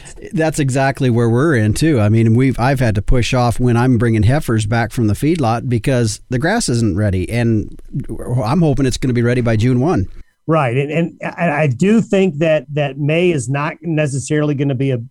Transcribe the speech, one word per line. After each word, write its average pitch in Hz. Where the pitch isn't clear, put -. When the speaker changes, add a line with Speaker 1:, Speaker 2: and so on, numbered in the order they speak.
Speaker 1:
that's 160
exactly 135
where 117
we're 135
in 107
too. 151
I 104
mean, 113
we've, 131
I've 127
had 113
to 107
push 127
off 120
when 123
I'm 123
bringing 113
heifers 110
back 117
from 113
the 104
feedlot 139
because 120
the 131
grass 190
isn't 117
ready, 95
and 113
I'm 147
hoping 139
it's 120
gonna 127
be 117
ready 123
by 117
June 123
one. 131
Speaker 2:
Right, 139
and, 143
and 165
I, 147
I 156
do 190
think 190
that, 156
that 139
May 160
is 127
not 147
necessarily 151
gonna 139
be 135
a, 120